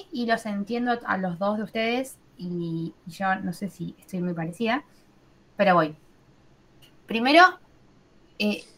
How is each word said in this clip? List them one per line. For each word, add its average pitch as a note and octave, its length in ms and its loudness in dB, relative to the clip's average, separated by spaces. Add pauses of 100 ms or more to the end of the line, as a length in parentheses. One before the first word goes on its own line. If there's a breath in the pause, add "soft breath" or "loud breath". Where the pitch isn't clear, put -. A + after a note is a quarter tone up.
(120)
y A#3+ 140 -4
los A3+ 220 0
entiendo A#3 580 -2
a G3 120 -2
los F3+ 200 -4
dos G#3 200 0
de A3 60 -4
ustedes. A#3 540 -4 (200)
Y, E3+ 560 -6 (120)
y F3 60 -14
yo F#3+ 240 -2
no F#3+ 180 -6
sé G3 160 -8
si - 300 -10
estoy F3+ 220 -8
muy F3+ 120 -4
parecida, A3 500 -4 (760 soft breath)
pero F#3+ 180 6
voy. D#3 200 2 (1080)
Primero, C4 380 6 (960)
eh, G#3 240 -2 (140)